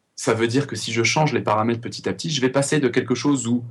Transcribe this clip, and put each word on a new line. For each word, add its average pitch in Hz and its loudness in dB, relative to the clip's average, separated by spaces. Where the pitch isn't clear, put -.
ça - 0
veut 113 2
dire 131 2
que - -8
si - -8
je 117 0
change 151 2
les 104 0
paramètres 110 0
petit - -8
à 98 0
petit, 165 -6
je 143 -2
vais 127 2
passer - 2
de 135 4
quelque 123 0
chose 131 0
où 117 0